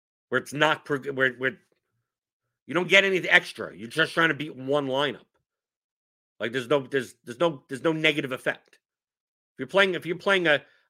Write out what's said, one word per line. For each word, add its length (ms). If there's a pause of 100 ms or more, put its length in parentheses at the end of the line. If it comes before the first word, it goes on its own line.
(300)
where 100
it's 140
not 320
pro-, 260
where, 220
where 240 (1080)
you 80
don't 140
get 160
anything 260
extra. 460
You're 140
just 240
trying 160
to 60
beat 200
one 320
lineup. 380 (1120)
Like, 140
there's 160
no, 100
there's, 360 (100)
there's 140
no, 280
there's 160
no 80
negative 400
effect. 480 (760)
If 40
you're 80
playing, 280
if 100
you're 100
playing 320
a, 140 (280)